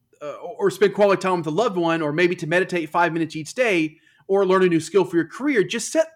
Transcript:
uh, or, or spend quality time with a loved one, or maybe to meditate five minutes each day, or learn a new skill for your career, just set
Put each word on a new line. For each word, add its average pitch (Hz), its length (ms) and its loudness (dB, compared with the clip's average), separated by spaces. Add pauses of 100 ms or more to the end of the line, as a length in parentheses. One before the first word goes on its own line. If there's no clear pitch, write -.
(220)
uh, 147 120 -10
or, 170 320 -6
or 180 40 0
spend 190 240 2
quality 196 260 4
time 185 180 0
with 156 80 -6
a 156 40 -4
loved 190 260 0
one, 165 260 0
or 147 100 -2
maybe 175 240 2
to 165 100 -8
meditate 175 440 -2
five 170 220 0
minutes 165 240 -4
each 156 180 -12
day, 175 440 -2 (280)
or 196 200 2
learn 190 160 4
a 185 60 6
new 170 120 2
skill 180 240 2
for - 120 -4
your 160 120 2
career, 254 360 0
just 220 280 -8
set 320 240 0